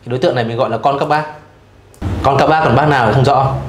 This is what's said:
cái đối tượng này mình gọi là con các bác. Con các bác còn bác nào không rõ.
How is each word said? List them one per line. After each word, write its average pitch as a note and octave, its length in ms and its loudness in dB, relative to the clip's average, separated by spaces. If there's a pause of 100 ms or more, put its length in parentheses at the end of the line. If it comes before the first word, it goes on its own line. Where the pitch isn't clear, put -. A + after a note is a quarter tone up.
cái B2 60 -12
đối B2+ 80 -2
tượng D#3 160 0
này A#2+ 100 0
mình A2+ 120 -4
gọi A#2 140 0
là A2+ 80 -4
con C#3+ 200 0
các D3+ 80 -2
bác. D3+ 180 0 (960)
Con C3+ 160 2
các D3 80 2
bác D#3 180 2
còn B2 120 2
bác D3 120 2
nào A#2+ 240 2
không C3 120 2
rõ. C3+ 300 2 (140)